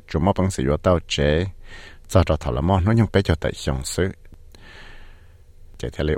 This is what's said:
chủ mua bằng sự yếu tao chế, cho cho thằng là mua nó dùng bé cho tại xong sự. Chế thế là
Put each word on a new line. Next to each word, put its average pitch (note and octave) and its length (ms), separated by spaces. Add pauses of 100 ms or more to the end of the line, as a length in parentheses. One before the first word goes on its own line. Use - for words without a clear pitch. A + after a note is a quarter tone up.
chủ E2 100
mua F#2 140
bằng F#2 180
sự - 120
yếu C#2 140
tao F2+ 220 (100)
chế, D2+ 380 (600)
cho F#2 180
cho D#2 100
thằng C2+ 180
là C2 60
mua F2+ 200
nó G2+ 120
dùng A2+ 200
bé G2+ 100
cho E2+ 120
tại - 200
xong C#2 300
sự. F#2 240 (1700)
Chế - 140
thế D2+ 120
là D2+ 140